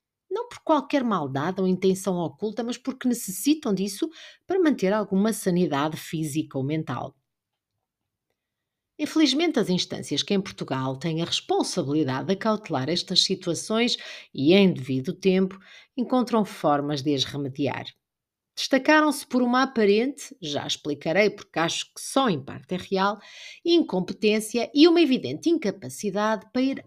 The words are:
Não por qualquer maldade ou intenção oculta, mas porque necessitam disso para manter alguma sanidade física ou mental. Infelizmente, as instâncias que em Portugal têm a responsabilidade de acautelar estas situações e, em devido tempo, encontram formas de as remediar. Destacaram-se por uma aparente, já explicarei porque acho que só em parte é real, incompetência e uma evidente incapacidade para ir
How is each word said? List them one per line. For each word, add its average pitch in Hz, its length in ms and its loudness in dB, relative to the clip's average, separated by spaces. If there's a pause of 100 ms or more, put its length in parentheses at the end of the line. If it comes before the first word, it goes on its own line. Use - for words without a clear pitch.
(300)
Não 466 180 -4
por - 160 -18
qualquer 285 400 0
maldade 165 560 -2
ou 185 80 2
intenção 185 480 0
oculta, 202 480 -6
mas 233 120 -6
porque - 300 -8
necessitam 247 640 0
disso 202 380 -4 (340)
para 381 140 -2
manter 254 340 2
alguma 208 400 0
sanidade 160 640 0
física 156 600 -4
ou 131 60 -2
mental. 147 500 -4 (1800)
Infelizmente, 302 600 2
as 180 80 0
instâncias 147 560 -2
que 202 100 -2
em 196 60 4
Portugal 131 560 -4
têm 160 260 -4
a 170 40 -2
responsabilidade 147 1000 -2
de 180 60 0
acautelar 196 560 -2
estas 175 340 0
situações 214 760 -2 (380)
e, 147 200 4
em 196 180 8
devido 131 400 -4
tempo, 190 440 0 (400)
encontram 240 480 0
formas 143 560 0
de 143 140 0
as 131 80 0
remediar. 139 640 -4 (720)
Destacaram-se 294 720 2
por 254 160 0
uma 247 220 2
aparente, 233 760 0
já 143 240 -6
explicarei 156 640 0
porque - 300 -6
acho 165 280 -2
que - 140 -20
só 269 280 0
em 156 120 0
parte 131 360 -10
é - 0 -
real, 196 420 0 (460)
incompetência 220 1080 0
e 294 140 8
uma 349 140 6
evidente 247 500 0
incapacidade 208 1000 -2
para 254 100 0
ir 269 240 -2